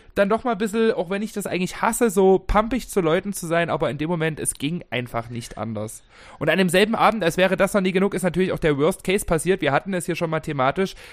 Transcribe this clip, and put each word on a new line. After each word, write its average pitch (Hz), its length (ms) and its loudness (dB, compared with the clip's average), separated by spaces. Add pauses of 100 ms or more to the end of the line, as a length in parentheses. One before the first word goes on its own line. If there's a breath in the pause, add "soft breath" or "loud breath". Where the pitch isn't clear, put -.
(160 soft breath)
dann 202 140 2
doch 226 160 0
mal 240 80 0
ein 190 40 -4
bisschen, 226 360 0
auch 170 160 -4
wenn 196 120 -2
ich 214 120 -8
das 202 120 -6
eigentlich 180 360 -4
hasse, 226 280 2
so 190 300 4
pampig 220 500 0
zu 196 120 0
Leuten 185 320 0
zu - 120 -8
sein, 165 240 0
aber 147 220 -2
in 143 80 -6
dem 156 100 -2
Moment, 160 300 -2
es - 160 -4
ging 156 340 -4
einfach 120 400 -6
nicht - 300 -10
anders. 110 440 -8 (360 loud breath)
Und - 100 0
an 175 80 4
demselben 190 380 4
Abend, 208 280 2
als 165 120 0
wäre 180 220 2
das 190 160 2
noch 202 80 2
nie 190 100 2
genug, 190 240 2
ist 185 80 -2
natürlich 175 300 0
auch - 60 -4
der 151 180 2
Worst 160 260 0
Case 190 220 0
passiert. 175 360 0
Wir 139 120 2
hatten 190 200 0
es 175 120 -4
hier 170 100 -2
schon 165 140 -2
mal 160 100 -2
thematisch, 143 560 -2 (180 loud breath)